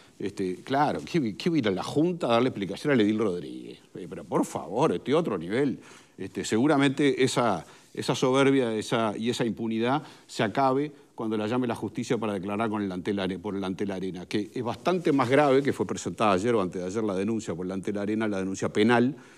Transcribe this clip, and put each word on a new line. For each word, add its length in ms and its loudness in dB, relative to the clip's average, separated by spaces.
Este, 460 -4
claro, 420 0
¿qué, 320 -2
qué 140 -2
va 60 2
a 20 2
ir 80 2
a 60 2
la 100 -2
Junta 460 0
a 60 4
darle 160 4
explicación 420 -4
al 80 4
edil 180 4
Rodríguez? 640 -6
Eh, 120 -12
pero 140 -12
por 220 -2
favor, 480 -2
este 220 -2
otro 220 0
nivel. 440 -2
Este, 280 -8
seguramente 800 4
esa, 420 2
esa 220 -4
soberbia, 640 4
esa, 420 0
y 120 -2
esa 140 -2
impunidad 600 -2
se 160 -2
acabe 480 2
cuando 220 -2
la 100 0
llame 200 0
la 80 0
justicia 420 -4
para 160 -2
declarar 380 -2
con 120 -2
el 80 -2
Antel 280 -4
Are-, 200 -2
por 160 -8
el 80 -4
Antel 280 -4
Arena, 360 -6
que 260 -4
es 100 -6
bastante 500 0
más 160 4
grave, 340 6
que 100 2
fue 140 -2
presentada 460 0
ayer 220 2
o 80 4
antes 180 -4
de 80 -4
ayer 160 -2
la 100 0
denuncia 400 -2
por 120 -6
el 60 -4
Antel 260 -4
Arena, 280 -2
la 120 -2
denuncia 340 -4
penal, 420 4